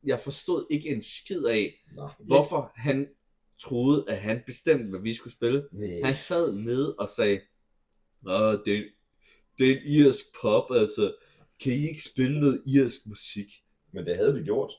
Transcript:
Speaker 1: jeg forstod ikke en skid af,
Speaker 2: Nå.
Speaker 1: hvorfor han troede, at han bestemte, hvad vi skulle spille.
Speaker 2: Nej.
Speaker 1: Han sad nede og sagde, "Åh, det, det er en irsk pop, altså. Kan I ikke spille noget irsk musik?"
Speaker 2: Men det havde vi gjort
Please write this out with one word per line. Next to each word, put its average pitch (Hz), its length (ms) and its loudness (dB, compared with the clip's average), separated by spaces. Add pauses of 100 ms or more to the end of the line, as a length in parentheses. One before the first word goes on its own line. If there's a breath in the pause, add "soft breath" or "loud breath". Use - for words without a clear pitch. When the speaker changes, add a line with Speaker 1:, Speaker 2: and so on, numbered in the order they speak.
Speaker 1:
jeg 127 160 -2
forstod 147 500 -6
ikke 151 180 -4
en 123 140 -4
skid - 420 -8
af, 113 200 2 (320)
Speaker 2:
Nå. 73 120 -14 (100)
Speaker 1:
hvorfor 143 560 2
han 139 340 -2 (520)
troede, 135 480 0
at 104 80 -4
han 107 300 -4
bestemte, 127 440 0
hvad 92 100 -8
vi 113 140 -4
skulle 117 200 -14
spille. 135 380 -2
Speaker 2:
Nej. 98 320 -8
Speaker 1:
Han 135 100 0
sad 170 380 -2
nede 120 440 -4
og 101 140 -6
sagde, 101 300 0 (880)
"Åh, 104 260 2 (140)
det, 104 220 -2 (720 soft breath)
det 131 120 6
er 135 60 4
en 135 100 -12
irsk 143 380 6 (180)
pop, 110 320 2
altså. 107 400 2 (480 soft breath)
Kan 131 100 0
I 147 160 -2
ikke - 140 -10 (100)
spille 131 280 0
noget 139 260 2
irsk 135 400 2
musik?" 104 400 -10 (460)
Speaker 2:
Men 90 140 -8
det 85 100 -2
havde 117 180 2
vi 120 100 -6
gjort 107 340 -4